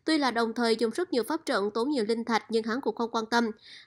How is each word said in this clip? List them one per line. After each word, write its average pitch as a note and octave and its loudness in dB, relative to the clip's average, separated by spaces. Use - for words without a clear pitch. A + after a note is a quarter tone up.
Tuy D#4+ 2
là C4+ 2
đồng A3+ 0
thời A3+ 2
dùng A#3 2
rất F4 -4
nhiều A#3+ 2
pháp D#4+ -4
trận, G#3 0
tốn A#3 -2
nhiều C4 0
linh A#3 0
thạch, A#3 0
nhưng A3 0
hắn A3+ -2
cũng A3 -2
không A#3 -4
quan A3 -2
tâm. A#3 2